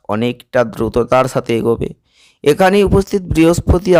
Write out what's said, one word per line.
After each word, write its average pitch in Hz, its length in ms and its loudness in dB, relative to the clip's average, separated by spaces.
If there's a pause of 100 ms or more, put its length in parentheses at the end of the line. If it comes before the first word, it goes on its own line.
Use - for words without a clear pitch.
অনেকটা 120 540 -4 (120)
দ্রুততার 120 600 -2
সাথে 131 260 -4
এগোবে। 113 300 -4 (540)
এখানে 185 340 2 (120)
উপস্থিত 196 320 -2 (120)
বৃহস্পতি 170 680 2